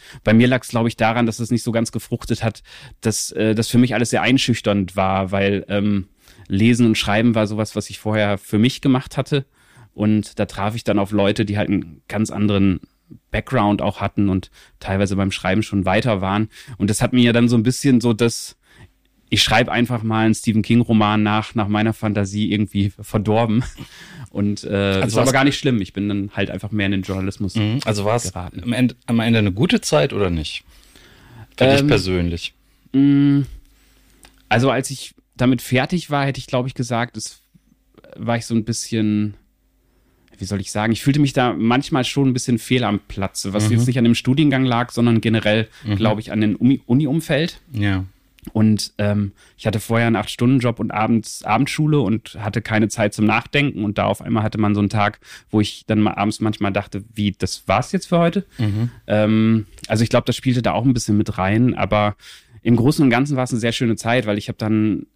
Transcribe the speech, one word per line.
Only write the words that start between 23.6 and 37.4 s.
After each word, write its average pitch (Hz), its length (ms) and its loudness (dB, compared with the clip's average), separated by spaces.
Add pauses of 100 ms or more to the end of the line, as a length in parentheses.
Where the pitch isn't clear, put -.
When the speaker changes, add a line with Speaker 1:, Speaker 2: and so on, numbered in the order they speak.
Speaker 1:
Und, 104 320 -4
äh, - 120 -8
Speaker 2:
Also 98 300 2
Speaker 1:
ist 110 120 -2
aber 123 100 4
Speaker 2:
was 127 60 2
Speaker 1:
gar 131 100 2
nicht 139 160 0
schlimm. 123 220 0
Ich 92 120 -8
bin 101 160 -4
dann 101 240 -4
halt 101 160 -4
einfach 101 220 -8
mehr 104 160 0
in 101 60 0
den 95 100 -2
Journalismus 95 520 -6
Speaker 2:
Mhm. 107 300 0
Also 104 200 -2
war's 107 280 -2
Speaker 1:
geraten. 90 300 -12
Speaker 2:
am 120 100 -4
Ende, 123 220 0 (100)
am 117 140 0
Ende 113 180 2
eine 104 140 2
gute 156 300 0
Zeit 147 320 0
oder 101 180 0
nicht? 80 320 -6 (920)
Für 127 120 4
dich 139 120 4
Speaker 1:
Ähm, 143 60 2
Speaker 2:
persönlich? 90 680 0 (400)
Speaker 1:
mh, 143 500 4 (1040)
also 123 240 2
als 123 180 -2
ich - 240 -14 (220)
damit 127 260 2
fertig 147 480 -2
war, 143 160 0
hätte 139 140 -4
ich, - 80 -12
glaub 127 200 -2
ich, 131 60 -10
gesagt, 117 440 -4
es - 240 -14 (720)